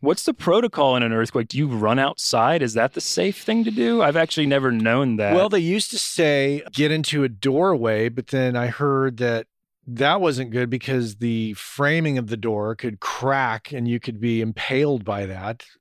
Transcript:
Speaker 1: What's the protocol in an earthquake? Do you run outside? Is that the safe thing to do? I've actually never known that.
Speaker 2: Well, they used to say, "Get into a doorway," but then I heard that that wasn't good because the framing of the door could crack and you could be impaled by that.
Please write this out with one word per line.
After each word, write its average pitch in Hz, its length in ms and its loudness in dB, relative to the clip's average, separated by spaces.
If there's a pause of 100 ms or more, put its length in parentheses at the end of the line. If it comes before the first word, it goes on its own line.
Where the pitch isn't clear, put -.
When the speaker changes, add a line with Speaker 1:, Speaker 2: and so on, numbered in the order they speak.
Speaker 1:
What's 156 240 0
the 285 100 0
protocol 175 600 2
in 123 80 2
an 117 100 0
earthquake? 113 360 0
Do 123 100 -6
you 147 80 0
run 113 320 2
outside? 139 640 2
Is 113 120 -2
that 113 200 2
the - 60 -6
safe - 420 -2
thing 226 220 0
to 226 80 -2
do? 233 280 2
I've 151 160 4
actually 156 300 0
never 139 240 2
known 117 460 2
that. 104 180 2
Speaker 2:
Well, 190 140 4
they 202 100 2
used 180 320 0
to 233 80 -8
say, 143 640 0 (100)
"Get 151 200 2
into 151 320 0
a 131 40 2
doorway," 120 800 2
but 120 200 -6
then 127 260 0
I 120 140 0
heard 135 480 0
that 117 320 -2 (400)
that 139 320 0
wasn't 131 320 -2
good 123 180 -2
because 120 460 -2
the 113 380 -4
framing 147 640 0
of 120 120 -4
the 113 80 -4
door 107 400 -2
could 110 240 -8
crack 131 720 -2
and 120 160 -4
you 120 100 0
could 113 220 -8
be 113 200 0
impaled 131 640 -2
by 101 220 -4
that. 95 380 -10 (160)